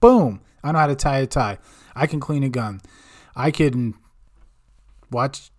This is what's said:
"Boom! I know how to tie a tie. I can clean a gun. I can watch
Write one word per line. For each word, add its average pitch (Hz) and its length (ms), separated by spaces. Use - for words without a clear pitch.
"Boom! 202 400
I 147 100
know 160 60
how 151 80
to 143 80
tie 139 240
a 135 60
tie. 110 320
I 135 120
can 151 120
clean 139 240
a 135 60
gun. 113 320
I 143 160
can 123 440
watch 127 500